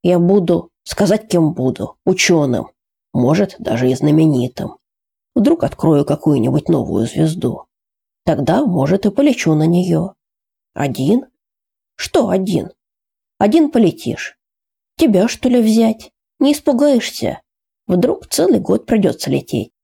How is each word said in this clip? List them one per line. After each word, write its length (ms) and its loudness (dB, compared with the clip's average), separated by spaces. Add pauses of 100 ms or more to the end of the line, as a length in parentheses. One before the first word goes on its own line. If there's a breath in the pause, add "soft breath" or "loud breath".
"Я 160 2
буду, 520 2 (140)
сказать, 440 -2
кем 240 2
буду, 520 -4
ученым, 680 0 (420)
может, 460 0
даже 320 -2
и 40 0
знаменитым. 840 0 (560)
Вдруг 300 2
открою 400 0
какую-нибудь 640 0
новую 380 -2
звезду. 600 -4 (580)
Тогда, 400 0
может, 420 -2
и 40 2
полечу 440 0
на 120 2
нее". 480 0 (600)
"Один?" 520 -2 (680)
"Что 340 -2
один?" 440 -2 (680)
"Один 320 2
полетишь. 680 -2 (580)
Тебя, 320 2
что 200 -4
ли, 120 2
взять? 520 0 (260)
Не 140 2
испугаешься? 880 0 (440)
Вдруг 420 0
целый 320 0
год 260 -4
придется 440 -2
лететь". 420 -4 (120)